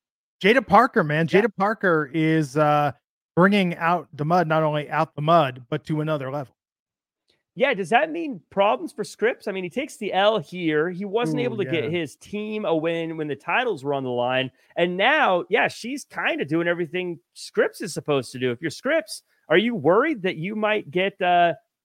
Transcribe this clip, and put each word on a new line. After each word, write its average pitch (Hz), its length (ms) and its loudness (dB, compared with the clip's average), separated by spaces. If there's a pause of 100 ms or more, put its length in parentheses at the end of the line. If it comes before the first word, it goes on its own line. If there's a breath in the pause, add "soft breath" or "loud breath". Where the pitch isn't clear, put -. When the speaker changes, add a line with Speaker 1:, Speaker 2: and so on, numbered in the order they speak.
(420)
Speaker 1:
Jada 226 240 4
Parker, 220 380 4
man. 151 260 0
Speaker 2:
Yeah. 190 120 6
Speaker 1:
Jada 233 140 0
Parker 185 560 0
is, 156 440 2
uh, 147 360 2 (440)
bringing 185 400 4
Out 175 360 -2
the 143 120 -6
Mud, 165 240 2
not 160 160 2
only 151 260 -2
Out 151 240 -2
the 147 80 -6
Mud, 147 480 2
but 151 140 -6
to 151 160 -2
another 151 320 -4
level. 139 220 -8 (1000)
Speaker 2:
Yeah, 247 200 2
does 185 160 -6
that 269 200 4
mean 165 300 -6 (100)
problems 233 420 0
for 220 100 -10
Scrypts? - 440 -4
I 208 60 -6
mean, 190 120 -6
he 175 60 -6
takes 269 260 -8
the 202 160 -6
L 208 260 4
here. 160 520 -2
He 185 140 -8
wasn't 233 360 -2
Speaker 1:
Ooh, 240 40 -2
Speaker 2:
able 233 140 -4
to 202 60 0
get 147 200 -2
Speaker 1:
yeah. 135 60 -4
Speaker 2:
his 165 260 -6
team 214 480 -8
a 175 100 2
win 165 420 -2
when 156 120 -6
the 139 80 -4
titles 190 480 -4
were 143 100 -2
on 139 80 -4
the 131 80 -4
line. 127 400 -2 (260 soft breath)
And 180 200 0
now, 214 520 2
yeah, 226 200 0
she's 247 360 -10
kinda 247 400 -4
doing 165 240 -2
everything 175 520 -4 (160)
Scrypts - 460 -2
is 196 100 -8
supposed 143 400 -2
to 127 60 -12
do. 127 120 0
If 120 120 -6
you're 160 80 -4
Scrypts, - 520 -4 (260)
are 160 100 6
you 233 160 0
worried 208 480 2
that 180 140 -4
you 185 200 -8
might 214 340 -2
get, 190 320 -2
uh, 175 320 4 (300)